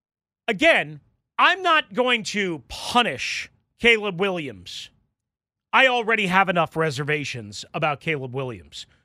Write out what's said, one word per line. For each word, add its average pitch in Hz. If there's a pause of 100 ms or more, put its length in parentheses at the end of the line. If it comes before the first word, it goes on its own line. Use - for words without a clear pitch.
(460)
again, 190 (380)
I'm 339
not 320
going 240
to 180
punish - (280)
Caleb 214
Williams. 147 (840)
I 254
already 226
have 185
enough 175
reservations 143 (100)
about 156
Caleb 135
Williams. 123 (180)